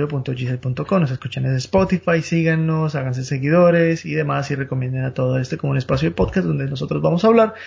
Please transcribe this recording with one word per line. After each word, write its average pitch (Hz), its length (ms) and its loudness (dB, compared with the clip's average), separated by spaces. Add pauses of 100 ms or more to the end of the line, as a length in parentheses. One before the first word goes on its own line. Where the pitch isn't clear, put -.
w 147 60 -2
punto 135 240 -4
g 127 80 -6
site 123 180 -4
punto 127 280 -4
com. 190 140 2
Nos 143 100 2
escuchan 131 360 -6
en 131 80 0
Spotify, 175 640 0
síganos, 160 760 0
háganse 131 280 -4
seguidores 165 800 4
y 147 100 -8
demás 143 360 -2
y 143 60 -2
recomienden 131 480 -4
a 131 100 -4
todo 131 240 0
este 131 180 -4
como 143 140 -4
un 135 80 0
espacio 139 320 0
de - 40 -6
podcast 185 320 0
donde 143 200 -2
nosotros 143 340 -4
vamos 160 240 2
a 220 40 6
hablar 226 260 6 (120)